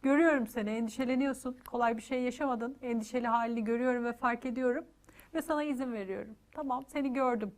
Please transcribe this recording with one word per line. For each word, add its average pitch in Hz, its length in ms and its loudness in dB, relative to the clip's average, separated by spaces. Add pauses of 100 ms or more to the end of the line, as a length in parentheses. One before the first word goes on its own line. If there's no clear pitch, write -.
"Görüyorum 285 440 6
seni, 214 240 -2
endişeleniyorsun. 254 840 -2 (140)
Kolay 233 260 2
bir 226 60 -8
şey 254 200 -2
yaşamadın. 247 600 -2
Endişeli 233 440 -2
halini 233 380 0
görüyorum 240 400 2
ve 240 80 -2
fark 240 340 -2
ediyorum. 254 380 0 (500)
Ve 320 80 -2
sana 302 200 0
izin 262 300 -2
veriyorum. 208 440 -6 (160)
Tamam, 277 360 -4
seni 277 240 -2
gördüm." 240 460 0